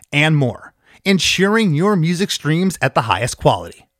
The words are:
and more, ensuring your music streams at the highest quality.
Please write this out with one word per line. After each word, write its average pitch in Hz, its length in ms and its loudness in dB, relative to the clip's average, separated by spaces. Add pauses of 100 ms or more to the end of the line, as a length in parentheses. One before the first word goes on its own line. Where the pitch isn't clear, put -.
(140)
and 151 240 2
more, 123 360 -4 (300)
ensuring 196 720 0
your 190 240 2
music 170 340 -2
streams 170 500 -2
at 151 140 -2
the 160 60 2
highest 113 360 -2
quality. 87 500 -2 (120)